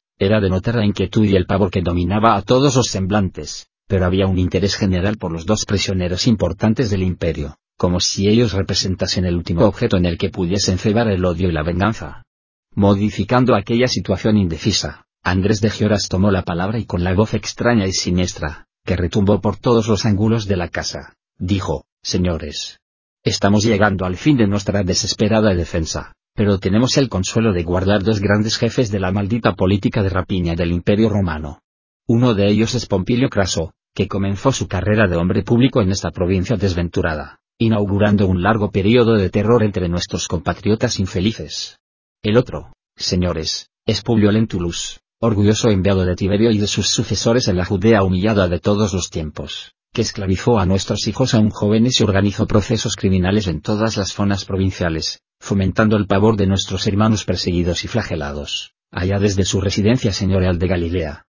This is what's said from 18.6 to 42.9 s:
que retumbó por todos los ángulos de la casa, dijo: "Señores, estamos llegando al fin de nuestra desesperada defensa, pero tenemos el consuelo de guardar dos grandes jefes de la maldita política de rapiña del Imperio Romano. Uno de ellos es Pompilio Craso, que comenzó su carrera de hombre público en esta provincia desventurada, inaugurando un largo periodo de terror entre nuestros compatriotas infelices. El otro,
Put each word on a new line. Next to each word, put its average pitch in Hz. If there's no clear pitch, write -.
que 92
retumbó 95
por 101
todos 117
los 107
ángulos 110
de 98
la 87
casa, -
dijo: 92
"Señores, 80
estamos 104
llegando 101
al 90
fin 151
de 113
nuestra 101
desesperada 104
defensa, 82
pero 101
tenemos 110
el 135
consuelo 107
de 87
guardar 95
dos 107
grandes 104
jefes 113
de 104
la 92
maldita 104
política 101
de 95
rapiña 90
del 85
Imperio 104
Romano. 78
Uno 120
de 98
ellos 107
es 110
Pompilio 117
Craso, 90
que 92
comenzó 98
su 101
carrera 104
de 85
hombre 90
público 120
en 92
esta 90
provincia 92
desventurada, 85
inaugurando 104
un 90
largo 104
periodo 113
de 92
terror 110
entre 92
nuestros 87
compatriotas 101
infelices. 92
El 107
otro, 80